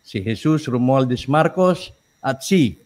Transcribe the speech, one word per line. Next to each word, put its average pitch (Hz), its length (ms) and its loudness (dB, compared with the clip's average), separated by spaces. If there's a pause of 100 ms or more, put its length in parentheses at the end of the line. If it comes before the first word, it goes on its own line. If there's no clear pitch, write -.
si - 160 -12
Jesus 113 480 -2
Romualdez 127 640 0
Marcos, 170 640 0 (320)
at 135 160 -4
si 151 460 0